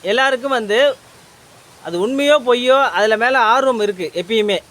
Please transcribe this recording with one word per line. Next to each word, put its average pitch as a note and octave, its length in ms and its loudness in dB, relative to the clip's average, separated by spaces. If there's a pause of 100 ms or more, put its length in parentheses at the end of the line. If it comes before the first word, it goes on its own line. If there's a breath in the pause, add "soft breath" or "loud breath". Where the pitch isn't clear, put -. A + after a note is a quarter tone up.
எல்லாருக்கும் C4 480 -2
வந்து A#3+ 460 0 (880)
அது F3 240 -4
உண்மையோ C#4+ 280 2 (100)
பொய்யோ, B3+ 440 2
அதுல G#3 260 0
மேல B3+ 220 0
ஆர்வம் B3 420 2
இருக்கு F#3+ 340 -4
எப்பயுமே. G3+ 440 -2 (120)